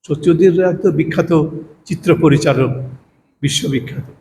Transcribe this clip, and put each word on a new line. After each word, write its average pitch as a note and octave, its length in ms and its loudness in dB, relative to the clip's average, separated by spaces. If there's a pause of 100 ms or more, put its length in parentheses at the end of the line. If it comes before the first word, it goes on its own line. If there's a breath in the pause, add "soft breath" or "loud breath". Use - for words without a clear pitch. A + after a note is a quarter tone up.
সত্যজিৎ E3 460 2
রায় F3+ 240 0
তো F#3 140 0
বিখ্যাত E3 420 -2 (520)
চিত্র F3+ 360 0
পরিচালক, C3+ 480 2 (720)
বিশ্ববিখ্যাত। C#3 640 -4 (180)